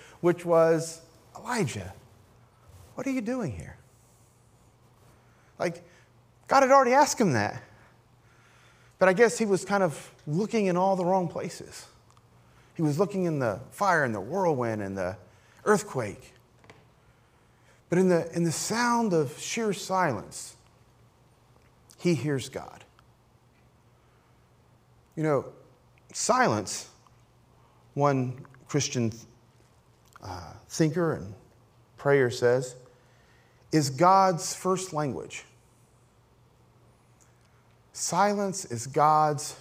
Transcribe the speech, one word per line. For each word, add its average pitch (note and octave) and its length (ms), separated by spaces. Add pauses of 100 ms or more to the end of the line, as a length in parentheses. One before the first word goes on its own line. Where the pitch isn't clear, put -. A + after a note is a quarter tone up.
(200)
which F3 240
was, E3 560 (340)
"Elijah, B2 600 (1000)
what B3+ 100
are C4+ 60
you B3+ 100
doing G#3+ 300
here?" - 260 (1800)
Like, E3+ 240 (680)
God C#4 140
had C4 80
already C4 220
asked C#4 280
him F#3 120
that. A2 300 (1400)
But F#3 100
I F#3+ 60
guess A3+ 240
he A3+ 80
was G3 180
kind G3+ 180
of - 280 (160)
looking G3+ 400
in F3 100
all F#3+ 200
the F3+ 80
wrong F3+ 240
places. - 580 (880)
He E3+ 80
was D3 160
looking F#3+ 260
in D#3+ 140
the A#2 220 (120)
fire F3 320
and A2+ 100
the G2+ 80
whirlwind B2 580
and G2 160
the F#2 180 (520)
earthquake. C3 640 (1600)
But E3+ 80
in F#3+ 100
the, E3+ 260
in E3+ 100
the E3 80
sound A#3 600
of D3+ 260
sheer A3 360
silence, C3+ 840 (1400)
he F3 160
hears C#3 340
God. - 360 (2250)
You D#3 100
know, C#3+ 200 (680)
silence, G3+ 760 (1040)
one C3+ 540 (200)
Christian, A#2+ 460 (1080)
uh, F2 320 (160)
thinker D#3+ 420
and G2+ 220 (640)
prayer C#3 320
says, B2 460 (960)
is C#3+ 180
God's F3+ 640
first F#3 400
language. B2+ 500 (2500)
Silence G3+ 720
is A#2 220
God's D3+ 760